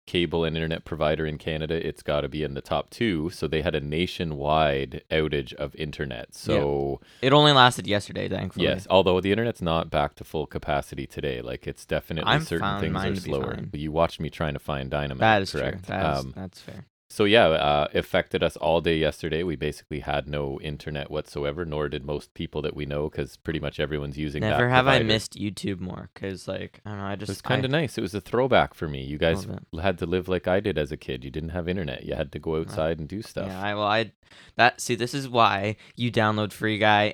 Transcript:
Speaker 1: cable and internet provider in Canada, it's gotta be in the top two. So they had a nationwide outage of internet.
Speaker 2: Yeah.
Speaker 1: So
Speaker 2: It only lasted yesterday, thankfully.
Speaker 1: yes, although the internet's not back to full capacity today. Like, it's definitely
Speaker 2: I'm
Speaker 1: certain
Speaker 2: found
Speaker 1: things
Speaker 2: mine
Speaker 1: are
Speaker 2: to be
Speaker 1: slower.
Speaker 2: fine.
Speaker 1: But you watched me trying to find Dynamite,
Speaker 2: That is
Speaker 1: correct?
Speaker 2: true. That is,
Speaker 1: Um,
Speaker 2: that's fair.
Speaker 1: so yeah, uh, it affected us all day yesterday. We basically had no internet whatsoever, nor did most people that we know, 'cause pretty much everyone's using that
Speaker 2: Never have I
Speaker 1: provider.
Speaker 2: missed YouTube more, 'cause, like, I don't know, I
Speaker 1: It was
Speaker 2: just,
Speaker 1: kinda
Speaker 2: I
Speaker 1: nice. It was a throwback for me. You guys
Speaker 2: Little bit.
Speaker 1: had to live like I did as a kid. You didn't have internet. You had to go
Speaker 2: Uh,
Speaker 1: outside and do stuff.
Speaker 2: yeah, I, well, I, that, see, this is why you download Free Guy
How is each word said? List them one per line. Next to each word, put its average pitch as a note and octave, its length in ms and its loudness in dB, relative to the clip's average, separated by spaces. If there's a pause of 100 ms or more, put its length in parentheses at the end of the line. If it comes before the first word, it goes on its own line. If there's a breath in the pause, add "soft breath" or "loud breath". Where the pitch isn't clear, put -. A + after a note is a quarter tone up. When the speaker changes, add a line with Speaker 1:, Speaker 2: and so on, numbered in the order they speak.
Speaker 1:
cable E2+ 360 2
and D#2+ 140 0
internet D#2+ 300 -2
provider D#2 400 0
in D2+ 100 -4
Canada, D#2+ 500 -2
it's - 160 -6
gotta D2 280 -2
be D2+ 120 -4
in C#2 120 -4
the C2+ 80 -8
top D2+ 260 -2
two. F2 400 0
So - 180 -6
they D2+ 140 0
had D#2 140 0
a D2+ 60 0
nationwide D2 1300 0
outage D2+ 420 0
of C#2+ 240 -8
internet. C#2+ 540 -8
Speaker 2:
Yeah. - 80 -20
Speaker 1:
So C#2+ 640 0 (180 loud breath)
Speaker 2:
It C3 140 4
only D3 180 8
lasted B2 340 8
yesterday, G2 400 -2
thankfully. F#2+ 380 -2
Speaker 1:
yes, D#2+ 240 0
although F#2 320 6
the G2 120 2
internet's A2+ 280 -2
not E2 300 0
back D2 240 2
to - 100 -18
full D2+ 220 -4
capacity C#2+ 600 -4
today. C2+ 360 -4
Like, B1 240 -10
it's - 180 -10
definitely E2 480 -2
Speaker 2:
I'm D3 80 2
Speaker 1:
certain F#2+ 240 -2
Speaker 2:
found G2+ 160 -2
Speaker 1:
things F2 140 -2
Speaker 2:
mine F#2+ 180 -2
Speaker 1:
are C2 40 -4
Speaker 2:
to - 40 -6
be D#2 120 -8
Speaker 1:
slower. C2 240 -2
Speaker 2:
fine. A1 100 -8
Speaker 1:
But D#2 140 -8
you D2+ 120 -4
watched E2 260 2
me D2+ 120 -4
trying D2+ 240 -2
to C#2+ 60 -6
find C2+ 300 -4
Dynamite, C#2+ 300 -2
Speaker 2:
That A2 220 6
is F#2 100 -6
Speaker 1:
correct? C#2 320 -4
Speaker 2:
true. G#2 100 -6
That D#2+ 220 0
is, C2+ 80 -4
Speaker 1:
Um, C2 100 -10
Speaker 2:
that's F#2 260 -12
fair. - 260 -18 (220)
Speaker 1:
so - 160 0
yeah, G#2 220 8
uh, D2 460 4
it G2 80 0
affected F2 420 0
us E2+ 140 2
all D#2+ 240 2
day D#2+ 180 2
yesterday. D#2 460 0
We E2+ 100 -2
basically D2 460 -6
had C#2+ 260 -2
no C#2+ 340 -4
internet D2 480 -8
whatsoever, D2+ 560 -4
nor D2+ 240 -2
did C#2 160 -6
most D2 300 -6
people D#2 280 -6
that C#2+ 120 -4
we C#2+ 100 -6
know, D2 240 -2
'cause D2 280 -8
pretty D#2 240 -4
much D2 180 -6
everyone's C#2+ 400 -4
using D2 220 -4
that G#2+ 100 0
Speaker 2:
Never F#2+ 180 2
have B2+ 200 4
I C3+ 100 6
Speaker 1:
provider. A2+ 60 0
Speaker 2:
missed G#2+ 340 0
YouTube G2 400 -4
more, F#2 380 -10
'cause, G2 320 -8
like, F#2+ 360 -8
I G#2+ 60 -12
don't G#2 80 -8
know, G2 60 -8
I G2 80 -4
Speaker 1:
It G2 80 -8
was G2+ 80 -8
Speaker 2:
just, G2 160 -6
Speaker 1:
kinda C3 240 0
Speaker 2:
I - 20 -4
Speaker 1:
nice. D3 260 -2
It A#2 60 -2
was G2+ 120 -4
a G2+ 60 -4
throwback A2+ 540 4
for E2+ 140 -6
me. C2+ 160 -6
You D2 140 -4
guys E2 280 2
Speaker 2:
Little G2 260 -10
bit. E2 100 -6
Speaker 1:
had F#2 160 0
to F2+ 80 -4
live F2 200 0
like F2+ 220 -2
I F#2 100 4
did G2+ 200 0
as D2+ 120 0
a D#2 60 -8
kid. B1+ 280 -8
You C2+ 60 -10
didn't D#2 200 -6
have E2+ 180 -4
internet. F2+ 360 -4
You C#2+ 120 -4
had D2 160 -4
to D2+ 80 -10
go D#2+ 160 -2
Speaker 2:
Uh, D#2+ 60 0
Speaker 1:
outside D#2 360 -2
and D2+ 100 -8
do G2 140 -8
stuff. - 240 -8
Speaker 2:
yeah, F#2+ 160 -8
I, G#2 120 -4
well, G#2 120 0
I, G#2+ 260 0 (440 loud breath)
that, A#2 240 4
see, A#2+ 160 -2
this B2 180 -2
is C3+ 140 -4
why G#2+ 480 4 (180 loud breath)
you A#2+ 160 -2
download G#2+ 420 2
Free G#2+ 240 -2
Guy G#2 380 6